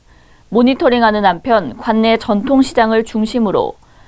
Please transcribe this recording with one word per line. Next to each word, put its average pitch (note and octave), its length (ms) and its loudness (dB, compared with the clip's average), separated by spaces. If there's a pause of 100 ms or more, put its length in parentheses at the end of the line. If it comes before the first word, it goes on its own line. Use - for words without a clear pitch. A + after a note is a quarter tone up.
(480)
모니터링하는 A#3+ 800 2
한편 F3+ 500 -2
관내 A3+ 400 0
전통시장을 A3+ 880 0
중심으로 A3 720 -2 (340)